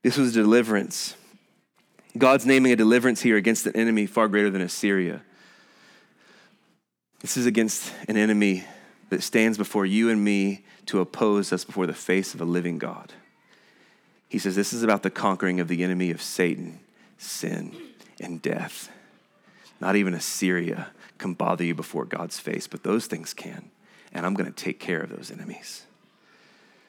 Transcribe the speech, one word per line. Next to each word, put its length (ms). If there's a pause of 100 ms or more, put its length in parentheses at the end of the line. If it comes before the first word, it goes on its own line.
This 140
was 160
deliverance. 800 (1000)
God's 300
naming 260
a 40
deliverance 440
here 160
against 300
an 100
enemy 300
far 220
greater 220
than 120
Assyria. 580 (2000)
This 160
is 80
against 480 (160)
an 80
enemy 480 (460)
that 120
stands 360
before 260
you 240
and 160
me 400 (220)
to 140
oppose 520
us 120
before 220
the 60
face 400
of 80
a 40
living 340
God. 340 (1160)
He 100
says, 180
"This 160
is 100
about 200
the 80
conquering 500
of 80
the 160
enemy 260
of 100
Satan, 600 (360)
sin, 600 (440)
and 220
death. 480 (880)
Not 160
even 180
Assyria 760 (300)
can 160
bother 300
you 100
before 300
God's 340
face, 280
but 160
those 240
things 260
can, 380 (420)
and 140
I'm 80
gonna 160
take 300
care 200
of 100
those 200
enemies." 520 (1080)